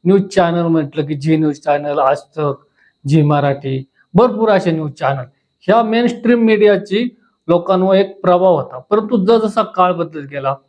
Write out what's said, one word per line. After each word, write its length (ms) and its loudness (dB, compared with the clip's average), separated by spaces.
न्यूज 220 2
चॅनल 340 0
म्हटलं 440 -2
की 100 -6
झी 220 0
न्यूज 220 -2
चॅनल, 400 -2
आज 220 0
तक, 320 -6
झी 140 4
मराठी, 600 0
भरपूर 360 2
असे 220 2
न्यूज 200 -4
चॅनल. 320 -4
ह्या 220 2
मेनस्ट्रीम 560 0
मीडियाची 800 0
लोकांवर 480 2
एक 260 0
प्रभाव 340 2
होता, 240 -8
परंतु 460 -2
जसजसा 380 0
काळ 300 0
बदलत 380 -8
गेला 240 -4